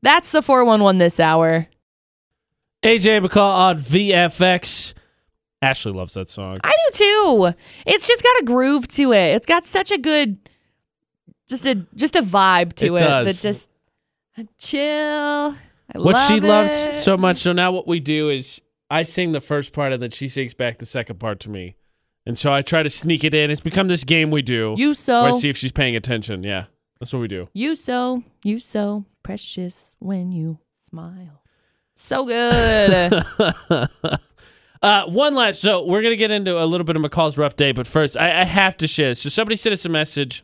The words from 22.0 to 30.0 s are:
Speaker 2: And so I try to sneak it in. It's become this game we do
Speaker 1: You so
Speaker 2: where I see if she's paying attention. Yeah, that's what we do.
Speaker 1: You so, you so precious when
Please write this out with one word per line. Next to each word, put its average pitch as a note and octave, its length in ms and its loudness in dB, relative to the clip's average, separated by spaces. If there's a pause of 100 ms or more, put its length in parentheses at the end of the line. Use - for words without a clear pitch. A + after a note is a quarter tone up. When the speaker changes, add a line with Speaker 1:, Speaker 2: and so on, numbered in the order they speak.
Speaker 2:
And A#2+ 140 -8
so C#3+ 140 0
I C#3 100 0
try D#3+ 200 0
to D3 80 -2
sneak D#3+ 340 -2
it D#3 100 0
in. D3+ 160 2
It's D3 100 -4
become F#3 280 -2
this E3+ 160 0
game D#3 260 2
we D3+ 120 0
do A2+ 360 -2
Speaker 1:
You C#4+ 160 0
so A#3+ 280 0
Speaker 2:
where A#3+ 100 4
I B3 40 0
see A#3+ 120 -2
if C#3 80 -4
she's C3 160 -6
paying B2+ 240 0
attention. G#2+ 480 -6
Yeah, G2 200 -6 (360)
that's B2 120 -12
what C3+ 80 -6
we A2+ 80 -6
do. F#2 240 -10
Speaker 1:
You C4+ 220 -4
so, B3 480 -6 (220)
you G#3+ 140 -4
so G#3 460 -6 (180)
precious - 760 -14
when F3+ 340 -8